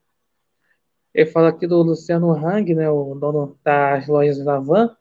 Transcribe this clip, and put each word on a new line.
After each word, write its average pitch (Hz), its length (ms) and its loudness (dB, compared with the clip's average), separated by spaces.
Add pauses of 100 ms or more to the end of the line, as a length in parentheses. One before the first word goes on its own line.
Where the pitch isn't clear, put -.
(1160)
ele 160 160 2
fala 165 180 4
aqui 160 180 -2
do 170 160 4
Luciano 170 500 0
Hang, 170 420 -2
né, 156 160 0
o 139 240 -2
dono 143 500 -4
das 139 420 0
lojas 147 380 0
da 143 140 0
Van 185 420 0